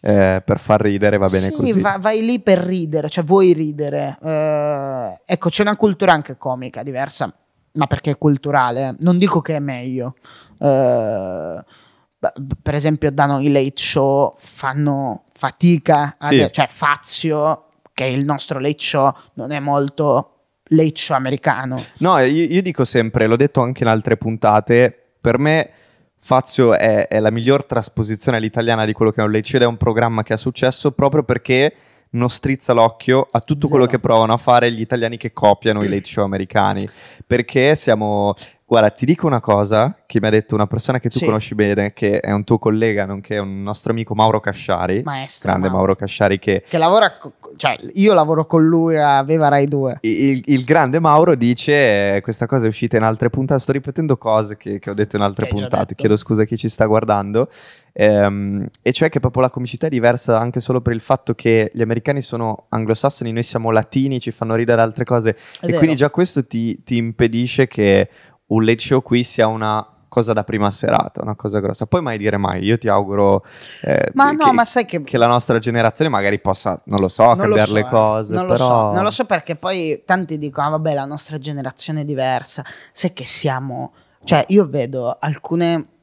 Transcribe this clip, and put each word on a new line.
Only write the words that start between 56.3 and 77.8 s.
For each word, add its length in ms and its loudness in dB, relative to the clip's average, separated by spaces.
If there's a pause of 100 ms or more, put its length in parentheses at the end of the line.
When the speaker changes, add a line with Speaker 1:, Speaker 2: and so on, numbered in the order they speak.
Speaker 1:
a 20 4
chi 120 -6
ci 120 -6
sta 180 -2
guardando." 600 0 (440)
Ehm, 760 2 (160)
e 100 0
cioè 160 0
che 120 -2
proprio 220 0
la 80 0
comicità 360 -6
è 40 -2
diversa 480 2
anche 220 -2
solo 200 -2
per 120 -2
il 80 -4
fatto 340 -2
che 400 2
gli 80 -2
americani 400 -2
sono 460 -8
anglosassoni, 640 -2
noi 100 -4
siamo 300 -2
latini, 480 0
ci 100 -10
fanno 240 -4
ridere 260 2
altre 240 0
cose 260 0
Speaker 2:
È 340 -12
Speaker 1:
e 20 -2
Speaker 2:
vero. 120 0
Speaker 1:
quindi 180 4
già 120 2
questo 380 -2
ti, 380 -4
ti 120 -4
impedisce 720 0
che 420 4 (380)
un 180 0
late 140 2
show 240 0
qui 220 0
sia 240 0
una 360 -4 (240)
cosa 240 0
da 120 -2
prima 260 0
serata, 520 0
una 140 -6
cosa 240 -4
grossa. 260 -4
Poi 140 0
mai 160 -6
dire 200 -2
mai, 280 -4
io 140 0
ti 100 -6
auguro, 560 2 (380)
eh, 320 0
Speaker 2:
Ma 160 4
Speaker 1:
che, 60 -2
Speaker 2:
no, 160 4
ma 120 2
sai 200 -2
che 180 -6
Speaker 1:
che 160 -6
la 80 6
nostra 320 2
generazione 520 0
magari 300 0
possa, 440 -4
non 160 -2
lo 80 2
so, 160 4
Speaker 2:
Non 240 4
lo 80 2
Speaker 1:
cambiare 120 4
Speaker 2:
so, 60 -2
Speaker 1:
le 60 2